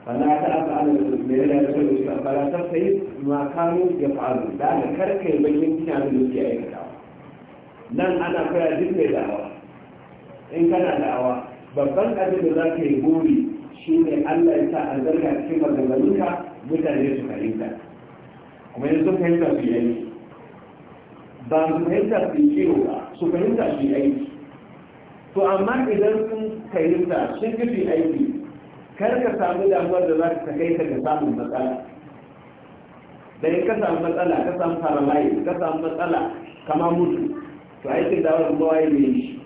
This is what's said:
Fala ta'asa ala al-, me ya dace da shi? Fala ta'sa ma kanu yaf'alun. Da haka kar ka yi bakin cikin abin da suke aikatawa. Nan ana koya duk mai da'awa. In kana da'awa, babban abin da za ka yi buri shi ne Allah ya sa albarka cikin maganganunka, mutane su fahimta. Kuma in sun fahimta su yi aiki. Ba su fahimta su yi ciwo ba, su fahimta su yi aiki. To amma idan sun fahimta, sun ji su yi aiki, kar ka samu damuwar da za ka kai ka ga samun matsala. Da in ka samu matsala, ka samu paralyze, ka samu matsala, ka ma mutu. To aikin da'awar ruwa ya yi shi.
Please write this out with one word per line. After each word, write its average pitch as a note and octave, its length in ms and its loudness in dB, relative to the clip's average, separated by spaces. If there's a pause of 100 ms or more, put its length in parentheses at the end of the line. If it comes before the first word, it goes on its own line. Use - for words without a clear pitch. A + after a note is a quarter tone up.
Fala C#3+ 420 0
ta'asa D#3 300 -2
ala D3 180 0
al-, C#3 320 0
me B2+ 100 -2
ya C3 140 4
dace D3 260 2
da D3 140 0
shi? - 180 2 (160)
Fala C#3+ 300 -2
ta'sa E3+ 280 -2 (440)
ma C#3+ 300 -2
kanu E3+ 300 0 (140)
yaf'alun. C#3 600 -2
Da - 80 0
haka - 260 0
kar F#3+ 220 -2
ka F#3+ 140 -2
yi D3 100 2
bakin D3 340 2
cikin D#3+ 220 -2
abin C3+ 180 0
da B2+ 60 2
suke B2+ 240 0
aikatawa. - 480 -6 (960)
Nan F3 320 0
ana F3 300 -2
koya E3 280 2
duk - 160 0
mai D#3+ 160 2
da'awa. - 380 -2 (1040)
In E3+ 180 2
kana F3+ 300 2
da'awa, B2+ 360 0 (380)
babban C#3+ 460 0
abin F#3 240 0
da D#3+ 100 2
za E3 120 2 (100)
ka E3 80 -2
yi C#3 160 2
buri D#3+ 380 4 (420)
shi - 140 -2 (100)
ne D4+ 120 2 (120)
Allah E3 300 4
ya D3+ 120 2
sa D#3 100 -2 (120)
albarka D3 480 0
cikin E3 240 -2
maganganunka, C#3 640 2 (380)
mutane C#3+ 480 0
su - 120 -4
fahimta. A2 420 -4 (1000)
Kuma B2+ 180 -6
in D#3+ 160 4
sun F#3 140 2
fahimta E3+ 360 2
su - 80 -2
yi A#2+ 80 0
aiki. A#2 360 0 (1400)
Ba D#3 200 2
su D#3+ 120 0
fahimta G3 480 0
su - 80 -6
yi D4 160 4
ciwo - 320 2
ba, - 320 -4
su F3 160 -4
fahimta G#3 400 0
su C#3+ 120 -4
yi C#3 120 0
aiki. C#3 360 0 (1000)
To G3 160 0
amma G3 280 2 (120)
idan G#3+ 300 2 (100)
sun A3 360 -6 (120)
fahimta, E3+ 640 0
sun A3 160 -2
ji A#3 120 -2
su - 80 -2
yi F#3 120 0
aiki, - 360 0 (720)
kar A#3+ 240 0
ka A#3+ 160 0
samu F3+ 320 0
damuwar F3+ 400 2
da D#3+ 100 2
za E3 300 -2
ka C#3+ 80 -6
kai E3 220 0
ka D#3+ 80 0
ga C3+ 160 -4
samun D3+ 340 0
matsala. B2+ 480 -4 (1600)
Da D#3 100 0
in F3 180 0
ka A3 160 0
samu E3+ 180 0
matsala, E3+ 440 0
ka F3+ 100 -2
samu E3+ 240 -2
paralyze, D3 640 2
ka F3 160 -2
samu D#3+ 240 -2
matsala, E3 480 -2 (320)
ka D#3 140 -2
ma E3+ 140 2
mutu. - 440 0 (480)
To C3+ 80 -6
aikin E3 320 0
da'awar D#3+ 320 2
ruwa D#3+ 240 2
ya D#3+ 80 4
yi C#3 240 4
shi. - 360 -2